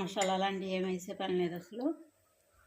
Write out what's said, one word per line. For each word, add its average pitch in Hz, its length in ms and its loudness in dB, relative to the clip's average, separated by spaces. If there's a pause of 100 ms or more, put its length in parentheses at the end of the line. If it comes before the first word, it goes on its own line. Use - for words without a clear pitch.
మసాలా 190 360 2
అలాంటివి 190 400 0
ఏమి 185 140 0
వేసే 185 300 -4
పని 190 180 0
లేదు 175 220 2
అసలు. 233 240 -6 (800)